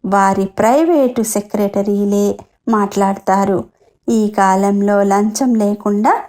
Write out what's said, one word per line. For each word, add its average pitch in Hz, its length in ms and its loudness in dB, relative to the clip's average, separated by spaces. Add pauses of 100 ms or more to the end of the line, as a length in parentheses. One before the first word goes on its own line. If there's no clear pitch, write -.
వారి 196 380 2
ప్రైవేటు 247 760 2
సెక్రటరీలే 202 1160 -2 (300)
మాట్లాడతారు. 196 960 0 (440)
ఈ 220 200 0
కాలంలో 202 760 2
లంచం 214 520 0
లేకుండా 208 760 0